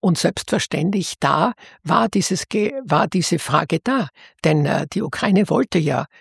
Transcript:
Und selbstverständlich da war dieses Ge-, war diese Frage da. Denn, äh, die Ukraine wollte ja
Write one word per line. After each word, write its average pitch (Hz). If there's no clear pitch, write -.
Und 175
selbstverständlich -
da 175
war 175
dieses -
Ge-, 220
war 156
diese 170
Frage 156
da. 247
Denn, 151
äh, 143
die -
Ukraine -
wollte 208
ja 143